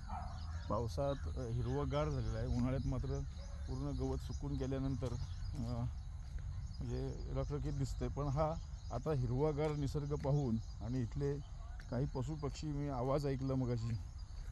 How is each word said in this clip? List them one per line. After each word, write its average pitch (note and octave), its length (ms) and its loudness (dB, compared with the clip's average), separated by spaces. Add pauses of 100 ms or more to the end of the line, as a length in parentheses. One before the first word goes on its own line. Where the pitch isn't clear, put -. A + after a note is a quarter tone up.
(680)
पावसात, A#2+ 460 0 (240)
अ, - 20 -2
हिरवंगार C3 680 0
झालेला A2+ 300 0
आहे. A#2 80 0
उन्हाळ्यात B2+ 400 2
मात्र C3+ 340 2 (480)
पूर्ण C3+ 300 -2
गवत C3+ 200 2
सुकून C#3 340 -2
गेल्यानंतर, C3+ 600 0 (420)
अ, A#2+ 300 0 (960)
म्हणजे B2+ 520 -2 (100)
रखरखीत C#3+ 320 0
दिसतंय. C3+ 360 0
पण C#3+ 200 0
हा D#3 260 4 (380)
आता B2+ 200 0
हिरवागार C#3+ 640 4
निसर्ग C#3+ 380 0
पाहून C#3 420 4 (280)
आणि B2 180 2
इथले C#3+ 360 0 (520)
काही C#3 160 2
पशुपक्षी C#3+ 600 -2
मी C#3+ 220 0
आवाज C3+ 380 2
ऐकला C3+ 280 2
मगाशी, A#2 400 2 (580)